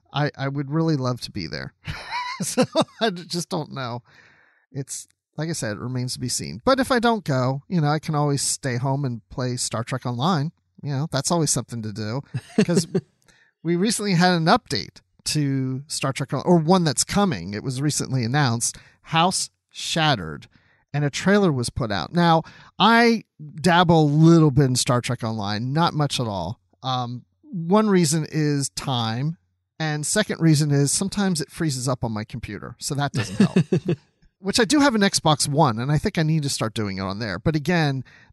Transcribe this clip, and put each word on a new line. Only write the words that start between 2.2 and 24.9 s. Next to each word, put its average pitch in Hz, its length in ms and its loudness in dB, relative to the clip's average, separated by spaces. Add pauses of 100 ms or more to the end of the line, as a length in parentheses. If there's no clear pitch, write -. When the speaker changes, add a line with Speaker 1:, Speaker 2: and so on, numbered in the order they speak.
Speaker 1:
So 247 240 0 (340)
I 220 120 0
d-, 175 160 -10
just 170 200 -6
don't 160 240 -6
know. 123 320 -8 (720)
It's, - 340 -10 (300)
like 151 100 -4
I 165 60 -4
said, 107 240 -4
it - 20 -10
remains 123 360 -4
to - 40 -12
be 127 80 -4
seen. 76 380 -6
But 262 160 4
if 254 100 0
I 247 80 4
don't 226 240 2
go, 131 460 0
you 180 100 0
know, 147 80 2
I 151 120 2
can - 140 -6
always 147 280 0
stay - 340 -4
home 135 300 -2
and 120 240 -6
play 127 260 -6
Star 113 300 -4
Trek - 200 -6
Online. 139 460 0 (320)
You 143 80 -6
know, 143 220 -4
that's - 180 0
always 165 180 2
something 117 320 -4
to 107 120 -8
do. 110 280 -6 (440)
'Cause 175 220 0 (380)
Speaker 2:
<laughs> - 380 -20
Speaker 1:
we 170 140 0
recently 202 380 0
had 180 180 4
an 165 140 2
update 165 520 -2 (260)
to 135 640 -2
Star - 240 -4
Trek - 220 -4
On-, 135 100 -4
or 175 140 6
one 170 260 4
that's 147 220 0
coming. 113 480 -2
It 104 100 -6
was 131 180 -4
recently 135 440 -2
announced. 123 520 0 (260)
House 170 460 0 (300)
Shattered, 110 680 -2 (460)
and 147 120 0
a 139 40 0
trailer 196 420 2
was 123 180 -2
put 113 220 -6
out. 90 220 -6
Now, 165 300 4 (340)
I 233 460 4 (380)
dabble 170 400 6
a 156 40 6
little 156 460 8
bit 135 140 4
in 127 100 2
Star 123 260 0